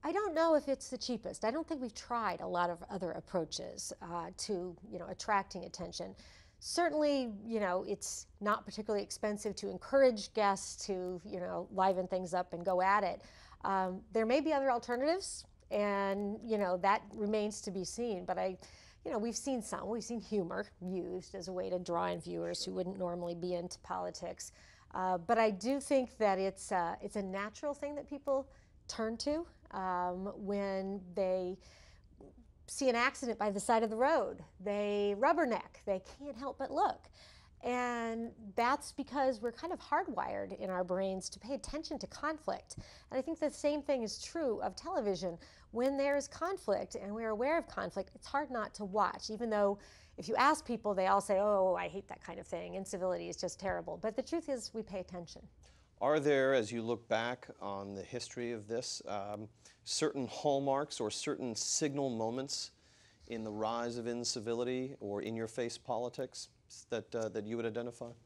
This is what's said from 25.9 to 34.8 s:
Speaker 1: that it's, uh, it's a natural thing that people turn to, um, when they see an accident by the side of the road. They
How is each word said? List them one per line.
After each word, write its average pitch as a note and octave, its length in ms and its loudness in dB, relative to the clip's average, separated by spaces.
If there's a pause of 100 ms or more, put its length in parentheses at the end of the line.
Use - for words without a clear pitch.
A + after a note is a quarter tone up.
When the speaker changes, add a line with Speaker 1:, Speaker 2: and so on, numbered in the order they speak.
Speaker 1:
that G3 220 4
it's, F#3+ 320 -2
uh, F3 300 2
it's G3+ 140 -6
a G#3 60 0
natural G3+ 520 -4
thing D4 220 -6
that C#4+ 140 -8
people C#4 400 0 (380)
turn A3+ 300 -2
to, D4+ 280 0 (260)
um, F#3 640 0
when G3 680 -2 (140)
they F#3 420 2 (1080)
see C4+ 220 2
an A#3 60 4
accident A#3+ 420 2
by G#3+ 140 2
the G3 80 0
side A3+ 240 4
of A3 60 2
the A3 60 -2
road. C4+ 480 2 (160)
They G3+ 600 2